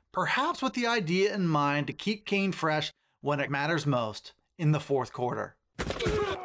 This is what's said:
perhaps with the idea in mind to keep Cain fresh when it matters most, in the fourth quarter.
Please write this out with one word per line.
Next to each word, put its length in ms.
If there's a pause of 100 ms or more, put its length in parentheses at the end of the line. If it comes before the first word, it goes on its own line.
(120)
perhaps 520
with 100
the 140
idea 440
in 160
mind 380
to 80
keep 320
Cain 260
fresh 400 (300)
when 180
it 120
matters 340
most, 480 (260)
in 120
the 80
fourth 320
quarter. 440 (880)